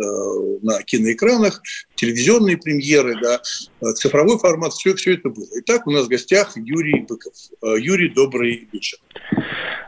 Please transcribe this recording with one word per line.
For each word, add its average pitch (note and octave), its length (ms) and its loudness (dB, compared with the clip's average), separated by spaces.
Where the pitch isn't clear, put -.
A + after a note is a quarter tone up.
на G#2 220 0
киноэкранах, F#3 800 0
телевизионные E3 640 2
премьеры, C#3+ 600 2
да, A#2+ 220 0
э, A#2 140 -2
цифровой D3 440 4
формат, D#3+ 360 0
все, F#3+ 220 0
все F#3 180 0
это C#3+ 160 -4
было. G#2+ 160 -14
Итак, A#3 260 0
у D3 60 -2
нас C#3+ 120 2
в A#2+ 40 -4
гостях F3+ 480 2
Юрий D3 520 -2
Быков. - 240 -12
Э, A2 160 0
Юрий, E3+ 320 0
добрый A#2+ 600 0
вечер. - 280 -8